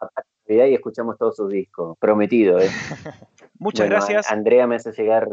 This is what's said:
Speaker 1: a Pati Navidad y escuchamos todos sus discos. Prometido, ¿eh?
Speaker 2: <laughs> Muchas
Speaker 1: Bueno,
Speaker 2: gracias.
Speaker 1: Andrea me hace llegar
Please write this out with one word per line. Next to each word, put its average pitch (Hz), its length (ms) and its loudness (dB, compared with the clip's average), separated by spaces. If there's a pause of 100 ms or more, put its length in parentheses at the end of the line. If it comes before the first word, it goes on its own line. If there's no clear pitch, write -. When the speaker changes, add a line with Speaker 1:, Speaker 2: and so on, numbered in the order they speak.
Speaker 1:
a - 80 -10
Pati - 180 -14 (200)
Navidad 110 200 4
y 135 80 4
escuchamos 113 420 -8
todos 113 180 -2
sus 101 140 -6
discos. 90 480 -8
Prometido, 104 640 2
¿eh? 95 100 2
Speaker 2:
<laughs> - 880 -16
Muchas 214 300 -2
Speaker 1:
Bueno, 190 80 0
Speaker 2:
gracias. 208 360 -2
Speaker 1:
Andrea 113 360 4
me 120 80 -2
hace 113 160 -8
llegar 110 420 0